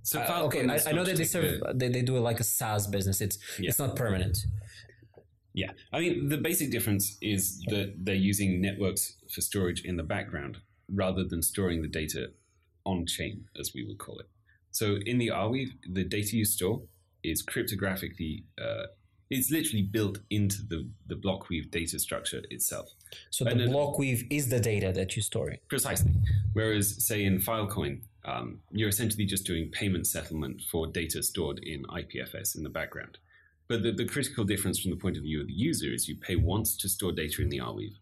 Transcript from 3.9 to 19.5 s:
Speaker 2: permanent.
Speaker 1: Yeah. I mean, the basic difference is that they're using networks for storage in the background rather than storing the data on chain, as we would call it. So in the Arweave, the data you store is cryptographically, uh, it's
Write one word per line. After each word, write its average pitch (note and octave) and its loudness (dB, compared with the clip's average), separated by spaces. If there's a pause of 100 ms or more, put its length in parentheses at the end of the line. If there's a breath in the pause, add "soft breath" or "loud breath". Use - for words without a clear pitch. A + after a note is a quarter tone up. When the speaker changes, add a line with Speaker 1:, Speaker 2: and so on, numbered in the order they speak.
Speaker 2:
permanent. G2 4 (1120 loud breath)
Speaker 1:
Yeah. F#2 -2 (200 loud breath)
I C#3+ -2
mean, C#3 2
the D3 2
basic D#3 0
difference G#2 2
is G2+ 0
that G2+ 0
they're F#2+ 0
using G2 4
networks F#2+ 0 (180)
for - -6
storage F2+ 0
in F2+ -2
the D#2+ -2
background D2+ -4 (340)
rather F#2+ 2
than F2 -2
storing F2 0
the D2+ -4
data D2+ -4 (560)
on F2+ -2
chain, - -6 (120)
as - -6
we B1 -6
would G#1 -10
call - -12
it. - -18 (420 soft breath)
So G#2 2
in A#2+ 2
the A#2 4
Arweave, A#2+ 0 (200)
the F#2 0
data G#2+ 0
you A2 4
store G#2 0 (420)
is - -2
cryptographically, F#2+ -4 (180)
uh, - -4 (460)
it's C3+ 0